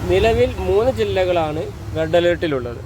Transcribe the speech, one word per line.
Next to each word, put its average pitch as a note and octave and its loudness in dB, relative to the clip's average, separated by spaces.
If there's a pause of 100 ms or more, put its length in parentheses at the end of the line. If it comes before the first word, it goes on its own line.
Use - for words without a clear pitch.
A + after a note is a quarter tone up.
(120)
നിലവിൽ A3+ 4 (140)
മൂന്ന് A3 2
ജില്ലകളാണ് F3+ 0 (340)
റെഡ് D#3+ 2
അലേർട്ടിലുള്ളത്. D3+ -2